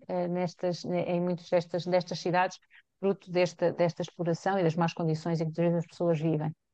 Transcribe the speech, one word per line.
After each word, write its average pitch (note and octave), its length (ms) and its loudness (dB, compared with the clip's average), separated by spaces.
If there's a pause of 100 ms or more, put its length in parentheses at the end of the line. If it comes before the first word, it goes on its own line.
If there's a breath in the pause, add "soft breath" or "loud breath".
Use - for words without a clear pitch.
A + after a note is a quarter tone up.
eh, F3+ 200 -2
nestas, F3+ 560 -4
ne-, F3 200 -2
em F3 180 -2
muitas F3 260 -4
destas, E3+ 380 0
destas F3+ 340 0
cidades, F#3 380 0 (420 soft breath)
fruto F#3+ 300 -2
desta, F3 420 2
desta F3 300 0
exploração F3 560 -2
e F#3+ 60 2
das D#3+ 120 2
más E3 160 0
condições D#3+ 480 -2
em E3 40 -2
que D#3+ 80 -4
muitas E3+ 140 0
vezes E3+ 180 2
as - 40 -20
pessoas E3+ 320 0
vivem. D#3 320 0 (220)